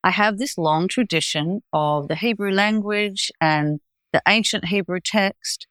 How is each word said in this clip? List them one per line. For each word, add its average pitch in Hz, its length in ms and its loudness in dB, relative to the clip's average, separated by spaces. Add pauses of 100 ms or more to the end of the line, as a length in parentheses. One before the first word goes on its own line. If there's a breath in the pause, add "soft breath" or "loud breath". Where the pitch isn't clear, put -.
I 180 80 4
have 208 280 2
this 269 200 -4
long 160 300 2
tradition 170 720 -2 (100)
of 151 360 0
the 156 80 -2
Hebrew 202 360 -2
language 208 760 0 (100)
and 151 400 2 (320)
the - 160 2
ancient 208 380 2
Hebrew 180 340 -2
text - 720 -2